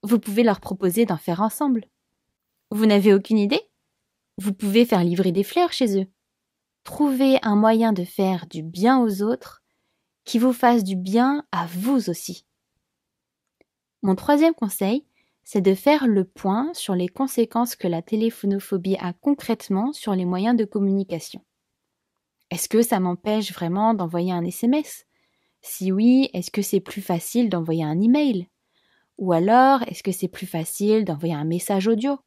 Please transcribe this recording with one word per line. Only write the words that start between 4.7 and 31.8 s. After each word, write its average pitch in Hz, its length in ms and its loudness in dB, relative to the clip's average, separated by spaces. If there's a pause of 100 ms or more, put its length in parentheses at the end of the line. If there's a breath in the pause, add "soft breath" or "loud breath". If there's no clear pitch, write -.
faire 214 180 2
livrer 175 300 2
des 190 100 0
fleurs 339 300 0
chez 202 280 0
eux. 190 60 -4 (800)
Trouvez 269 580 2
un 208 140 2
moyen 220 360 4
de 185 120 -2
faire 185 420 -2
du 160 160 -12
bien 185 380 2
aux 208 200 0
autres 226 420 -6 (600)
qui - 140 -2
vous 254 160 4
fasse 240 280 4
du 190 140 -4
bien 240 560 0
à 170 140 -4
vous 196 420 -2
aussi. - 380 -10 (1600)
Mon 190 120 2
troisième 294 400 2
conseil, 208 500 -4 (400)
c'est - 160 -2
de 190 140 4
faire 285 320 2
le 202 180 2
point 220 480 -4
sur - 220 -6
les 180 140 -2
conséquences 240 680 -2
que 190 120 -4
la 165 120 -2
téléphonophobie 196 1000 -2
a 180 140 -6
concrètement 233 800 -2
sur 214 220 -4
les 185 100 0
moyens 185 320 0
de 220 80 2
communication. 196 800 -4 (1040)
Est-ce - 180 -6
que 220 140 4
ça 233 160 0
m'empêche 185 540 -2
vraiment 190 400 0
d'envoyer 180 400 -2
un 175 120 -2
S 180 200 -6
M 247 100 2
S ? - 320 -6 (540)
Si - 320 -6
oui, 247 400 4
est-ce 180 180 -8
que 208 120 -4
c'est 196 180 0
plus - 220 -14
facile 196 480 -2
d'envoyer 165 340 -2
un 156 160 -2
email ? 240 480 2 (680)
Ou 185 140 -2
alors, 240 500 4
est-ce - 200 -10
que 196 100 -4
c'est 185 160 -6
plus - 180 -12
facile 202 580 -2
d'envoyer 165 300 -4
un 147 100 -6
message 185 440 -2